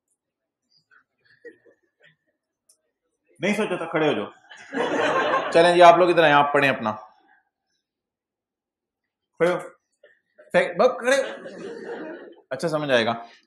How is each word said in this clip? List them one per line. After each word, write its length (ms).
नहीं 140
सोचा 220
था, 160
खड़े 160
हो 60
जाओ। 1400
चलें 220
जी, 60
आप 180
लोग 120
इधर 140
आए, 80
आप 220
पढ़ें 140
अपना। 240
खड़े 120
हो। 80
से-, 240
बस 120
खड़े। 160
अच्छा, 160
समझ 220
आएगा। 240